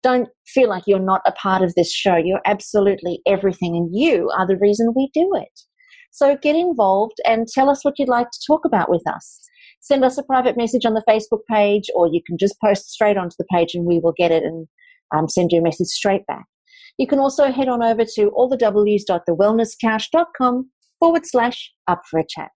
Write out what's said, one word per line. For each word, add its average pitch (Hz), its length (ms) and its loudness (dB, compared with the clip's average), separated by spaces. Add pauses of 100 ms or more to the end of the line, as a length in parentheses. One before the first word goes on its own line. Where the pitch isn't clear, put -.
don't 254 260 0 (180)
feel 254 220 2
like 185 180 -6
you're 196 120 4
not 190 280 0
a 190 60 2
part 190 300 0
of 180 120 0
this 170 180 0
show. 185 240 0
You're 175 300 0
absolutely 196 800 -2
everything, 185 500 -2
and 170 160 -2
you 233 380 0
are 180 160 -2
the 190 100 0
reason 208 400 2
we 277 160 -2
do 359 220 0
it. - 260 -8 (520)
So 277 240 2
get 302 200 0
involved 220 680 0
and 226 220 0
tell 269 220 0
us 285 160 -2
what 285 140 -2
you'd 277 100 0
like 240 220 0
to - 160 -18
talk 311 180 0
about 202 260 0
with 170 160 0
us. - 400 -12 (360)
Send 269 220 2
us 262 140 0
a 277 40 -8
private 254 360 0
message 233 260 -2
on 226 80 2
the 220 160 -2
Facebook 220 400 0
page, 208 360 2 (100)
or 175 120 4
you 170 200 0
can 170 100 -8
just 202 240 -2
post 202 300 0
straight 208 260 0
onto 180 220 -6
the 170 120 -6
page 170 240 0
and 170 120 -4
we 170 120 2
will 165 160 0
get 170 160 0
it 160 120 2
and, 160 260 -8 (460)
um, 156 120 0
send 175 260 0
you 170 60 4
a 165 40 2
message 170 240 -2
straight 196 400 -4
back. - 180 -12 (540)
You 262 80 -2
can 277 120 0
also 277 320 2
head 262 180 -2
on 240 140 -2
over 226 220 2
to 214 300 0
all 254 120 2
the 254 120 -2
W's 208 460 2
dot 180 220 -2
the 170 80 0
wellness 214 360 2 (100)
couch 220 300 -2
dot 330 260 0
com 254 340 -2 (280)
forward 330 260 2
slash - 480 -2 (160)
up 180 220 -2
for 160 100 -2
a 160 80 -4
chat. 160 280 -14